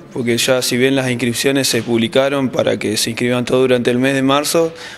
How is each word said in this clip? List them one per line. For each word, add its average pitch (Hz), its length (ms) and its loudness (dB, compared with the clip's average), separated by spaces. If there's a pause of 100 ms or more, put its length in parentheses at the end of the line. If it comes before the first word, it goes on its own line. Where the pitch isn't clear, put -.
(120)
porque 117 240 0
ya 127 240 2
si 123 160 -2
bien 135 200 2
las 131 120 0
inscripciones 127 600 0
se 117 140 0
publicaron 131 640 0
para 110 320 0
que 104 160 -2
se - 140 -2
inscriban 123 340 -2
todo 131 160 2
durante 123 320 2
el 123 60 0
mes 135 160 2
de 135 80 0
marzo, 147 520 0 (240)